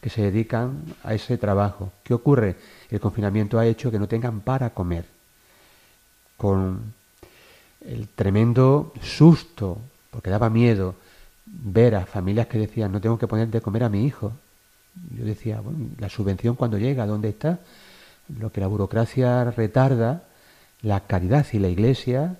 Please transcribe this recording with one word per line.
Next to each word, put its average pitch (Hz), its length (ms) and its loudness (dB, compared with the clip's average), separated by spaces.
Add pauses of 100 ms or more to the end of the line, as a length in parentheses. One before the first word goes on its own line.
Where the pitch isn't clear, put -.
que 110 100 -6
se 110 120 -2
dedican 113 600 -2 (220)
a 110 100 -4
ese 117 240 -4
trabajo. 101 540 0 (100)
¿Qué - 120 0
ocurre? 117 420 2 (340)
El 104 100 -2
confinamiento 104 580 0
ha 113 80 4
hecho 117 240 0
que 110 80 -2
no 101 100 -2
tengan 113 320 -4
para 127 300 -2
comer. 87 340 -4 (1300)
Con 98 580 0 (920)
el 117 220 -10
tremendo 120 840 2 (100)
susto, 113 760 4 (320)
porque 110 200 -8
daba 110 200 2
miedo 110 440 2 (520)
ver 117 480 2
a 95 120 -2
familias 101 420 -2
que 113 100 -4
decían, 107 340 -2
"No 101 80 -2
tengo 110 180 0
que 98 100 -4
poner 110 200 0
de 110 120 -2
comer 110 240 -2
a 117 40 0
mi 101 160 0
hijo". 110 280 -4 (840)
Yo 117 80 -8
decía, 107 360 -6
"Bueno, 131 180 -8 (200)
¿la 101 100 -8
subvención 101 480 -2
cuándo 113 220 -2
llega? 123 280 -2
¿Dónde 107 220 -2
está?". 156 320 -4 (800)
Lo 110 140 -8
que - 80 -6
la 95 60 -2
burocracia 117 840 0
retarda, 123 760 2 (580)
la 104 180 0
caridad 98 520 2
y 113 60 0
la 92 100 2
Iglesia 127 720 0